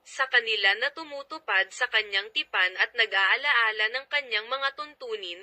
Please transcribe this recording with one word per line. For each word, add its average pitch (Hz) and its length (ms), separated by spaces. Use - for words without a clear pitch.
sa 262 240
kanila 220 480
na 269 160
tumutupad 285 800
sa 247 160
kanyang 208 400
tipan 185 480
at 214 160
nag-aalaala 220 960
ng 269 160
kanyang 240 400
mga 269 320
tuntunin 220 640